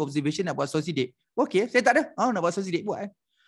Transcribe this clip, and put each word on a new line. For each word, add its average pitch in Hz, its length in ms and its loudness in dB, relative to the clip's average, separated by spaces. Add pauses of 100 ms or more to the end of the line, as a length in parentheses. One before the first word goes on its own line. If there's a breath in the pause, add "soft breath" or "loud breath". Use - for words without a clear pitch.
observation, 147 400 -2
nak 143 160 -4
buat 143 80 -2
soal 151 160 -2
sidik. 135 320 -4 (160)
Okey, 233 400 0
saya 247 80 4
tak 247 160 6
ada. 311 60 4 (180)
Ah, 240 80 2
nak 196 160 0
buat 170 80 2
soal 196 160 -4
sidik, 170 160 -2
buat, 202 240 -4
eh. - 20 -16 (380 soft breath)